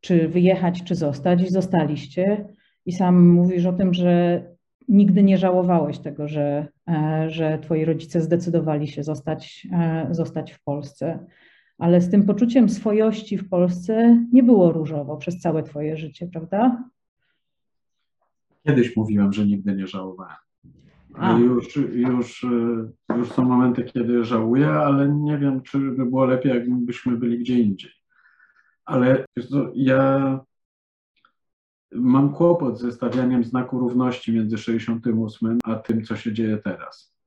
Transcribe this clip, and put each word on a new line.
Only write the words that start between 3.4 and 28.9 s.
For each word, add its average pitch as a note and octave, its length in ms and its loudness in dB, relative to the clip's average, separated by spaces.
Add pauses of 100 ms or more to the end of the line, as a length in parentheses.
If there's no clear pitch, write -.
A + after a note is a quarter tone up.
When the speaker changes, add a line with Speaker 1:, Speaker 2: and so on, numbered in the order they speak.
Speaker 1:
o F3+ 60 0
tym, F3+ 220 0
że F3 480 2 (460)
nigdy G3+ 340 6
nie F#3+ 160 4
żałowałeś F3+ 600 2
tego, D3 300 -8
że, D3 400 -4 (200)
e, D#3 420 -2
że D#3 280 -4
twoi D#3 260 -2
rodzice D#3+ 360 -2
zdecydowali D#3 680 -2
się D3 140 -10
zostać, D#3 680 -8
e, E3 380 -2
zostać D#3+ 420 -6
w - 120 -20
Polsce. C#3+ 640 -8 (520)
Ale F3 220 4
z F3+ 100 -2
tym G3+ 160 4
poczuciem A#3 420 2
swojości G#3+ 680 -2
w - 100 -10
Polsce A3 840 2
nie B3+ 100 8
było G3 300 6
różowo D3+ 440 -6
przez F3 220 -8
całe D#3 240 -2
twoje D3+ 340 -6
życie, D#3+ 300 -12
prawda? G#3+ 580 -2 (1800)
Speaker 2:
Kiedyś B2+ 300 2
mówiłem, G#2 360 2
że G#2 140 0
nigdy G2 300 -2
nie F#2+ 100 -6
żałowałem. F#2+ 500 -14 (800)
A A2+ 200 0
Speaker 1:
A. A#2 40 4
Speaker 2:
już, B2 380 2
już, B2 680 -2 (640)
e, A2+ 80 -2
już A#2+ 160 -4
są B2+ 120 0
momenty, B2 400 2
kiedy A#2+ 400 -2
żałuję, A#2+ 440 2
ale C#3+ 400 2
nie D3 300 -2
wiem, C3+ 240 -2
czy - 160 -6
by C3 280 -2
było C3 180 0
lepiej, B2+ 280 0
jakbyśmy A#2+ 640 -2
byli A#2+ 220 -2
gdzie A#2+ 220 0
indziej. G2+ 300 -2 (920)
Ale C3 400 0 (120)